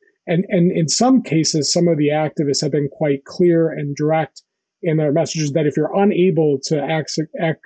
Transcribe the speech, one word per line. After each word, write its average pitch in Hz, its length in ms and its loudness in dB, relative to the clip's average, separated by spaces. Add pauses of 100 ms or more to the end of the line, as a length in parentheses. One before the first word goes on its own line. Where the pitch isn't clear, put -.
(280)
and, 175 220 0
and 180 200 4
in 165 180 0
some 254 340 2
cases, 156 500 0
some 170 160 2
of 160 100 2
the 147 120 2
activists 151 500 -2
have 151 100 -4
been 147 180 -2
quite 143 360 -2
clear 165 440 2
and 147 280 -6
direct 156 460 -2 (400)
in 160 160 0
their 151 120 0
messages 151 420 -2
that 151 140 0
if 143 100 -2
you're 151 200 -2
unable 165 680 2
to 156 160 -2
act, 151 380 -4 (220)
act, 160 260 -4